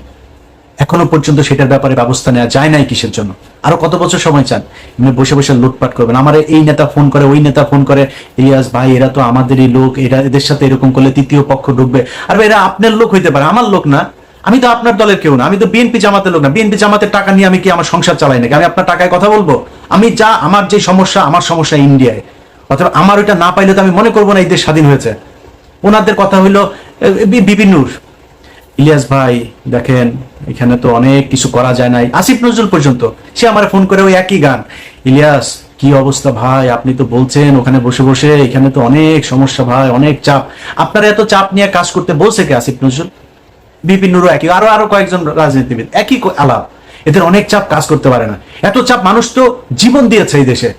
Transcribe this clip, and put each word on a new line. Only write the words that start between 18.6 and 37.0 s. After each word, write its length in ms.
আপনার 220
টাকায় 260
কথা 180
বলবো? 360
আমি 220
যা, 160
আমার 420
যে 120
সমস্যা, 420
আমার 180
সমস্যা 360
ইন্ডিয়ায়। 440
অথবা 240
আমার 240
ওইটা 160
না 160
পাইলে 240
তো 60
আমি 100
মনে 200
করবো 220
না 80
এই 60
দেশ 160
স্বাধীন 240
হয়েছে। 280
ওনাদের 320
কথা 280
হইলো, 300
এ, 100
বি-, 340
বিপিন 240
নূর, 220
"ইলিয়াস 320
ভাই 360
দেখেন, 440
এখানে 300
তো 160
অনেক 360
কিছু 180
করা 260
যায় 140
নাই।" 240
আসিফ 320
নজরুল 240
পর্যন্ত 400
সে 140
আমার 200
ফোন 180
করে 160
ওই 120
একই 260
গান, 220
"ইলিয়াস 540
কি 160
অবস্থা 360
ভাই, 400
আপনি 240
তো 120